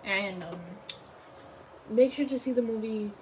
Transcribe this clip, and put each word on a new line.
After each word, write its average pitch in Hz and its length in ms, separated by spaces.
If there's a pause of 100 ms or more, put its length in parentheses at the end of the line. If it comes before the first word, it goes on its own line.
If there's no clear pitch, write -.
And, 196 400
um, 175 160 (1300)
make 254 240
sure 285 140
to 262 100
see 254 140
the 240 100
movie 220 500 (100)